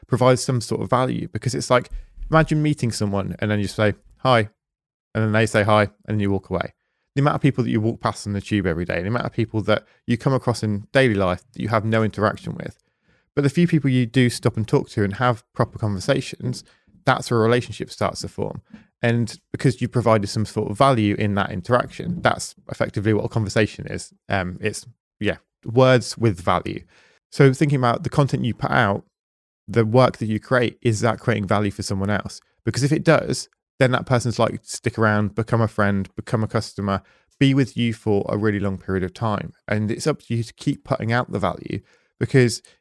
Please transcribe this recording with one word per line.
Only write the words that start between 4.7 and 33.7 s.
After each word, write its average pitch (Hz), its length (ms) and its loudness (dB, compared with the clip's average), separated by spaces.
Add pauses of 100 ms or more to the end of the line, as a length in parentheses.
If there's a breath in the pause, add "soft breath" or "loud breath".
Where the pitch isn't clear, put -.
and 110 100 0
then 107 80 2
they 110 140 4
say, 107 160 2
"Hi," 104 260 4 (180)
and 107 140 -2
you 98 100 0
walk 98 200 -4
away. - 240 -4 (400)
The 139 80 0
amount 147 140 2
of - 40 -6
people 131 240 2
that 120 60 -4
you 117 100 0
walk 110 200 -2
past - 260 -4
on 101 80 -4
the 98 80 -4
tube 101 240 0
every 87 180 -2
day, 87 160 -4
the 92 80 -4
amount 120 160 -2
of - 80 -6
people 110 300 -2
that 104 240 0 (200 soft breath)
you 117 120 0
come 135 160 0
across 123 280 -2
in 104 300 -4
daily 131 220 4
life 92 280 0 (100)
that - 80 -12
you 117 80 -4
have 110 160 0
no 113 180 0
interaction 104 520 -2
with. - 240 -12 (560)
But 147 80 -2
the 139 80 4
few 175 160 4
people 156 220 2
you 127 160 2
do 123 240 2
stop - 300 -2
and 107 100 -2
talk - 220 0
to 110 120 -2
and 98 120 0
have 123 280 0 (120)
proper - 240 -2
conversations, 123 840 -4 (420 soft breath)
that's - 240 2
where 120 100 2
a - 20 4
relationship 117 480 0
starts - 300 -4
to - 80 -8
form. - 320 -8 (400 loud breath)
And 117 400 0 (120)
because - 280 0
you 123 80 -4
provided 110 380 2
some 107 180 -2
sort 107 280 -4
of 101 40 -8
value 113 380 4
in 101 220 -2
that 101 160 -2
interaction, - 680 -2
that's - 360 -2 (120)
effectively 110 440 -2
what 107 120 0
a 117 40 -4
conversation 107 580 -2
is. - 260 -12 (160)
Um, 90 320 -4
it's, 101 260 -6 (340)
yeah, 101 160 -2 (280)
words 127 540 2
with 104 220 0
value. 95 420 -2 (480 soft breath)
So 139 220 6
thinking 143 260 2
about 123 240 0
the - 80 -8
content 131 340 0
you 113 100 -2
put - 180 -4
out, 113 320 0 (640)
the 110 180 2
work 127 300 4
that 113 100 -6
you 107 140 -2
create, 123 420 0
is 110 200 0
that 113 180 0
creating 107 260 -2
value 104 240 0
for 101 120 -8
someone 98 280 -4
else? - 300 -4 (240)
Because 120 180 -4
if 139 80 2
it 156 140 0
does, - 440 0 (300)